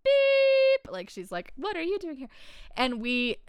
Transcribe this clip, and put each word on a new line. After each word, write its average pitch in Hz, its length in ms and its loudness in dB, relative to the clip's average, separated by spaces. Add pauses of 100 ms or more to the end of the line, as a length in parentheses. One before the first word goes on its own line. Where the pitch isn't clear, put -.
beep!" 539 880 4
Like, 185 180 -10
she's 185 220 -14
like, 180 240 -8
"What 381 200 -6
are 320 60 -4
you 381 160 -2
doing 330 180 -10
here?" 254 120 -14 (480)
And 247 260 -2
we, 247 360 -2 (100)